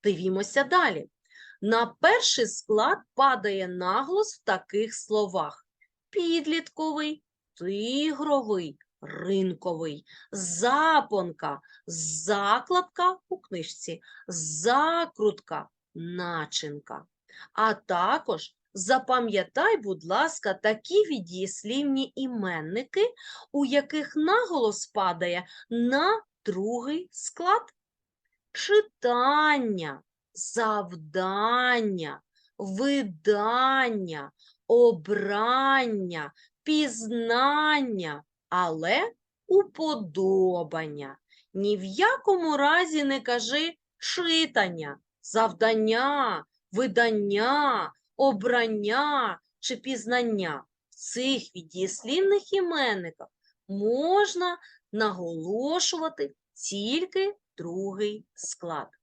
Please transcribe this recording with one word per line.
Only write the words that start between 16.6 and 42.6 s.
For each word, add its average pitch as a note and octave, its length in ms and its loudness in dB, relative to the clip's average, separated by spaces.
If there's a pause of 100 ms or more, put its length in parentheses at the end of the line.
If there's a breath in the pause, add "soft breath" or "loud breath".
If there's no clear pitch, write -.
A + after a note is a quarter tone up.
А A3 220 2
також G3 840 -2 (180)
запам'ятай, B3+ 1000 2
будь F#3+ 280 -6
ласка, G#3+ 500 0
такі A3 400 -2
віддієслівні C4 1200 -2
іменники, A#3 1000 -2 (380 loud breath)
у C#4+ 120 0
яких C#4+ 520 -2
наголос D#4 680 0
падає F3 600 -2 (240 loud breath)
на C#4 520 2 (220)
другий A#3+ 680 -4
склад. - 500 -2 (920)
Читання, B3+ 1500 2 (320)
завдання, G3 1900 -2 (380)
видання, G#3+ 1700 0 (360 soft breath)
обрання, G#3 1700 2 (300 soft breath)
пізнання, A#3+ 1600 0 (260)
але F3+ 640 0 (340)
уподобання. F3+ 1700 0 (360 soft breath)
Ні G3+ 220 0
в F#3 80 -8
якому E4+ 720 2
разі D#4 480 2